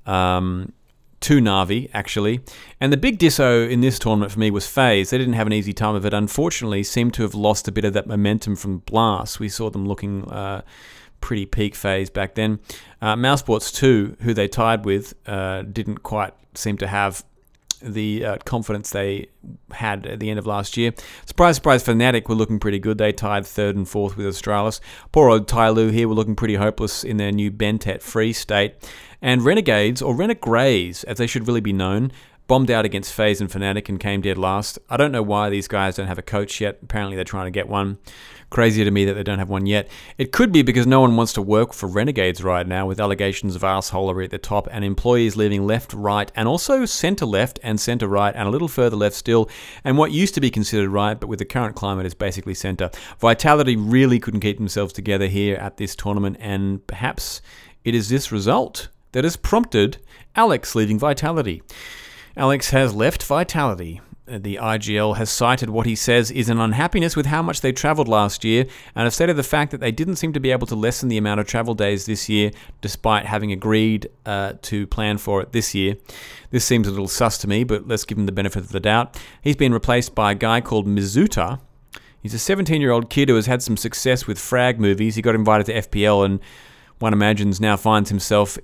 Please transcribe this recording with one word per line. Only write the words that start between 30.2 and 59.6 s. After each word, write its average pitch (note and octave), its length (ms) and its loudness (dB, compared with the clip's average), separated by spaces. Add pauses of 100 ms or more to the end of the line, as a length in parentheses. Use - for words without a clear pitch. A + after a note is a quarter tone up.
as A2 120 -8
they A#2+ 100 0
should A#2 200 -4
really A#2+ 140 2
be G2+ 120 -2
known, G2 380 0 (360)
bombed B2+ 240 4
out A2 140 2
against G2 280 -6
FaZe G#2+ 280 2
and F#2+ 80 -4
Fnatic G2 400 -4
and F#2+ 100 -4
came G2+ 220 -4
dead F#2 160 -2
last. F#2+ 420 -2 (100)
I A#2+ 80 -4
don't D3 140 2
know A#2 120 -2
why G#2 260 0
these G2+ 180 -2
guys G2 280 -2
don't F#2+ 120 -6
have F2+ 100 -6
a - 60 -10
coach G#2 380 -4
yet. G2+ 200 -4
Apparently G2 340 -6
they're F#2 100 -4
trying F#2+ 200 -8
to F#2 60 -8
get G2 160 -4
one. G2+ 300 -2 (520)
Crazier A2 360 4
to G#2 60 4
me G2+ 120 4
that G2 120 0
they G2+ 80 -6
don't G2 160 -2
have F#2+ 100 -4
one G2 160 -2
yet. G2+ 240 0 (280)
It C3 140 -4
could G#3+ 220 0
be D3+ 80 8
because B2 260 4
no C3+ 140 8
one A#2 160 6
wants A2+ 160 0
to G#2+ 80 -2
work G#2+ 320 2
for - 140 -8
Renegades F#2+ 540 0
right F2+ 240 0
now, F#2 200 -2
with F#2+ 140 -4
allegations G2 580 -2
of - 40 -12
arseholery F#2+ 600 -2
at F2+ 80 -10
the G2+ 60 -6
top G2+ 340 -4
and G#2 140 -4
employees A2+ 500 2
leaving G2+ 320 0
left, A2+ 260 -2
right, G2+ 400 -2
and A2+ 140 0
also A#3 380 0
centre F3+ 400 -2
left A2 360 -2
and A2 160 -4
centre A#2 300 -2
right G2+ 260 0
and G#2+ 140 -4
a G#2 40 -2
little D#3 180 -2
further A#2+ 260 2
left G#2 220 0
still, A#2 320 2 (340)
and C3+ 140 2
what D3+ 160 4
used F#3+ 200 2
to D3 80 -2
be B2+ 80 4
considered G#2 400 0
right, G#2 300 0
but G2+ 80 -10
with G#2 120 -6
the G2 60 -6
current A2 300 -4
climate G2 300 -4
is F2+ 80 -6
basically F#2+ 400 -6
centre. F#2 360 -4 (300)
Vitality B2+ 560 4
really A#2+ 440 4
couldn't G#2+ 200 -4
keep G#2 180 -2
themselves G2+ 360 -4
together G2 340 -2
here G2 300 0
at G2 180 -8
this - 180 -8
tournament, G2+ 460 -4
and G2 480 -4
perhaps - 540 -8 (420)
it A#2 100 -2
is A2 140 0
this C3+ 240 -2
result A2 560 -2 (240)
that B2+ 140 0
has E3+ 100 -2
prompted B2+ 640 0 (380)